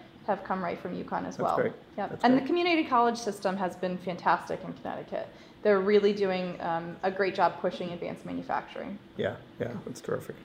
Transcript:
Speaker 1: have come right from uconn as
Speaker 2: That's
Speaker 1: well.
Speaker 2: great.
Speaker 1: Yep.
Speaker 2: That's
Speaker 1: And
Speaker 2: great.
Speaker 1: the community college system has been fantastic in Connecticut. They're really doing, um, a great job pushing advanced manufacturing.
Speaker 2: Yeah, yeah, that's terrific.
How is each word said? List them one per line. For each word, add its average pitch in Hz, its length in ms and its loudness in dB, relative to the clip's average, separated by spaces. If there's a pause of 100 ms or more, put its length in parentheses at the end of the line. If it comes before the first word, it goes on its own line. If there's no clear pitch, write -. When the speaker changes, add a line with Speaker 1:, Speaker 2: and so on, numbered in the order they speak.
(260)
Speaker 1:
have 190 180 0
come 190 180 -2
right 175 160 -4
from 180 160 -8
uconn 180 320 -4
as - 100 -8
Speaker 2:
That's - 20 -8
Speaker 1:
well. 175 180 2
Speaker 2:
great. - 160 2 (240)
Speaker 1:
Yep. 196 140 -4
Speaker 2:
That's - 140 -2
Speaker 1:
And 254 100 8
Speaker 2:
great. 262 80 4
Speaker 1:
the 269 40 -6
community 349 380 4
college 233 340 4
system 202 380 -2
has 180 180 -2
been 180 240 -2
fantastic 175 680 0
in 170 100 -8
Connecticut. - 520 -6 (360)
They're 202 180 6
really 202 320 6
doing, 185 480 0
um, 170 420 -2
a 190 80 2
great 190 240 0
job 170 260 4
pushing 180 300 -2
advanced 170 360 -8
manufacturing. - 720 -6 (180)
Speaker 2:
Yeah, 110 200 -2 (220)
yeah, 117 100 -4 (180)
that's - 140 -10
terrific. - 440 -6